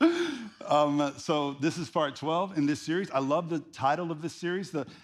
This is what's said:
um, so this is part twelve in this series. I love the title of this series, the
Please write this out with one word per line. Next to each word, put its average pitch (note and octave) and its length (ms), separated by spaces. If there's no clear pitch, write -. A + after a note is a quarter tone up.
um, D3 500
so D3 420
this D3 180
is E3 120
part D3 260
twelve F3 420
in D3 80
this D3 160
series. F3+ 300
I C3+ 80
love D3+ 300
the E3 100
title D3+ 520
of D3+ 100
this D#3+ 120
series, F3+ 380
the C#3+ 160